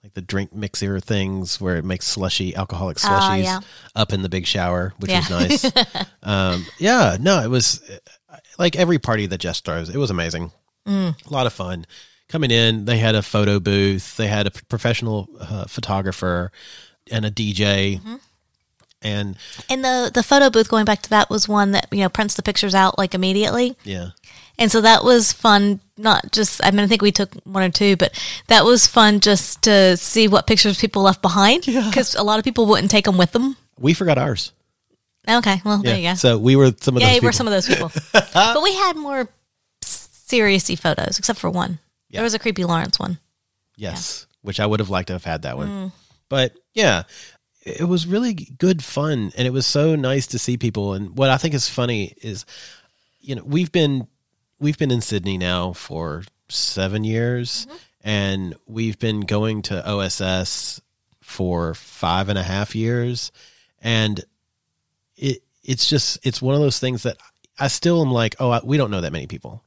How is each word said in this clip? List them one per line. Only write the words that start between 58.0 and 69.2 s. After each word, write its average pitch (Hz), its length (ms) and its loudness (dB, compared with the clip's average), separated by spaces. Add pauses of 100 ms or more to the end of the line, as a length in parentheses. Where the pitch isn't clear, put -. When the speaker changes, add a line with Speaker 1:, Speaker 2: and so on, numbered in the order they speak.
Speaker 1:
and 190 500 -4 (100)
we've 110 320 -6
been 107 240 -4
going 107 420 -2
to 95 260 -8
O 101 100 -4
S 95 220 -4
S 92 580 -4 (400)
for 85 540 -4
five 92 560 -4
and 101 100 -2
a 90 40 -4
half 95 320 -6
years, 120 580 -4 (480)
and 110 420 -2 (920)
it, 135 240 -6 (220)
it's - 260 -4
just, - 340 -2
it's - 180 -4
one 135 140 0
of 147 60 2
those 139 180 0
things 127 240 -4
that 120 140 -6 (420)
I 139 80 -2
still 170 380 0
am 131 60 0
like, 117 280 0
"Oh, 127 120 0
I, 120 120 0
we 135 140 0
don't 117 140 0
know 95 100 -2
that 76 100 -4
many 78 160 -8